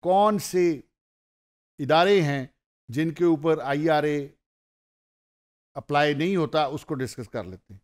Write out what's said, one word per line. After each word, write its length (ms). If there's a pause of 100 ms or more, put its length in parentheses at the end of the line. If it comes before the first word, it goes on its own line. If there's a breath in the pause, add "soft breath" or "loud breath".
कौन 380
से 440 (960)
इदारे 420
हैं 320 (380)
जिनके 340
ऊपर 340
आईआरए 720 (1400)
अप्लाई 400
नहीं 220
होता, 300
उसको 260
डिस्कस 340
कर 180
लेते 280
हैं। 100